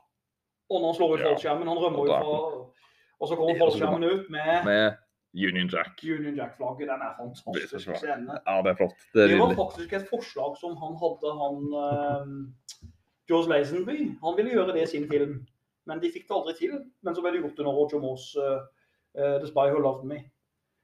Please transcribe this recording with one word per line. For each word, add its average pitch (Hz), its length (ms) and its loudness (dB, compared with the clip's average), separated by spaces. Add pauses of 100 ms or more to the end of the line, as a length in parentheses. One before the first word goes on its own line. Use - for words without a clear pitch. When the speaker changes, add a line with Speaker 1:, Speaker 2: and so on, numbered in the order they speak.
(720)
Speaker 1:
Og 185 100 2
når 165 100 0
han 165 80 0
slår 165 160 4
ut 151 60 2
Speaker 2:
Ja. 160 100 4
Speaker 1:
fallskjermen, 156 380 0
han 170 100 -2
rømmer 165 240 0
Speaker 2:
Og 143 40 2
Speaker 1:
jo 156 60 4
Speaker 2:
da 71 60 4
Speaker 1:
fra, 151 160 0 (840)
og 147 80 -4
så 165 80 -2
kommer 165 180 2
Speaker 2:
Ja, 165 100 4
og 156 80 8
så - 60 0
Speaker 1:
fallskjermen 165 320 2
ut 190 200 -2
med 160 340 0
Speaker 2:
med 196 320 4 (380)
Union 90 340 0
Jack. 85 340 -4
Speaker 1:
Union 151 320 -4
Jack-flagget, 143 540 -8
den 131 180 -6
er 117 120 -10
fantastisk 120 520 -8
Speaker 2:
Det - 60 -10
er - 20 -8
så 92 120 -10
flott. 80 100 -4
Speaker 1:
scene. 143 460 -6
Speaker 2:
Ja, 95 160 2
det 95 80 4
er 90 40 2
flott. 90 220 0 (180)
Det 110 80 10
er 101 60 10
Speaker 1:
Det 98 100 8
var - 80 8
Speaker 2:
nydelig. 90 160 2
Speaker 1:
faktisk - 300 -8
et 196 180 -4
forslag 143 480 -6
som 170 180 -10
han 160 220 -10
hadde, 156 300 -2 (100)
han, 143 180 -2 (260)
ehm, 143 720 -4 (720)
George 165 200 4
Lazenby. 170 500 0 (240)
Han 170 140 -2
ville 220 140 2
gjøre 202 240 2
det 160 80 2
i - 40 0
sin 147 220 -4
film, 143 380 0 (400)
men 160 140 -8
de 339 100 -2
fikk 359 160 -12
det 403 100 -4
aldri - 220 -4
til. 330 140 -2 (300)
Men 175 120 -4
så 170 80 -4
ble 175 100 0
det 175 100 -2
gjort 147 180 -8
under 143 120 0
Roger 147 280 0
Moores, 131 360 -6
eh, 139 880 -6
eh, 139 160 2
The 151 80 -6
Spy 139 240 4
Who 151 80 2
Loved 131 260 0
Me. 147 140 -8 (640)